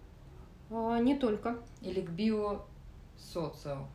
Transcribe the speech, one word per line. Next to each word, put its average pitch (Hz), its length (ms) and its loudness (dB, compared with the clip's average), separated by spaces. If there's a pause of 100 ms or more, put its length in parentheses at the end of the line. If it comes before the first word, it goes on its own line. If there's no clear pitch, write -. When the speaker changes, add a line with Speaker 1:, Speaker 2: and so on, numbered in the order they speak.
(720)
Speaker 1:
А, 226 280 2
не 254 180 8
только. 233 400 2 (240)
Speaker 2:
Или 185 200 -2
к 170 80 -2
био-социо, 175 1900 -2